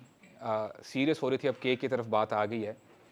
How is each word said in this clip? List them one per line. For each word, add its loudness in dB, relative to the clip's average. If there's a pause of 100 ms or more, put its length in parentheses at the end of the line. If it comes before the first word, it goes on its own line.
(420)
आ, -2
सीरियस 0
हो 2
रही 2
थी, -2
अब 0
केक 2
की -2
तरफ 0
बात 2
आ 2
गई -2
है। -6 (340)